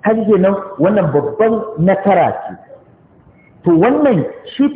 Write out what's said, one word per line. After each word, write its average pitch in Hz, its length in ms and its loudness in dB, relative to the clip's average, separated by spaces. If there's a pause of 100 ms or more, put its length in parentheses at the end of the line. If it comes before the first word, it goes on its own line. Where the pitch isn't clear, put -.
Har 220 100 2
kenan 202 400 2 (240)
wannan 185 340 0
babban 220 420 0 (240)
nasara 180 540 2
ce. - 220 -12 (1080)
To 180 60 2
wannan 240 540 2 (300)
shi 285 200 0